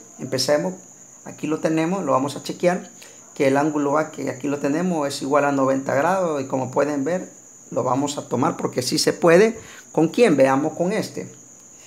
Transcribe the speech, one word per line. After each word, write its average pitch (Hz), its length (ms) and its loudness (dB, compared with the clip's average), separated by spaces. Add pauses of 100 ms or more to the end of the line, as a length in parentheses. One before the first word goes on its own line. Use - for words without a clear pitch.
(180)
empecemos, 147 560 -2 (500)
aquí - 220 -12
lo 151 140 -4
tenemos, 160 420 0
lo 139 100 0
vamos 131 220 0
a - 80 -12
chequear, 175 480 -2 (440)
que 143 140 2
el 135 100 4
ángulo 147 400 0
A, 151 120 -2
que 135 200 -6
aquí 127 180 -8
lo 143 100 -2
tenemos, 156 480 -2
es 139 160 -6
igual 143 220 2
a 143 80 2
noventa 135 420 0
grados 160 480 0
y 131 40 -6
como 131 240 -4
pueden 143 340 0
ver, 180 260 -4 (400)
lo 123 140 -2
vamos 135 340 0
a 135 80 -10
tomar 151 300 0
porque - 240 -4
sí 151 180 -2
se - 140 2
puede. 190 440 6 (360)
¿Con 160 160 2
quién? 202 280 4
Veamos 135 400 4
con 175 160 -2
este. - 380 -6 (560)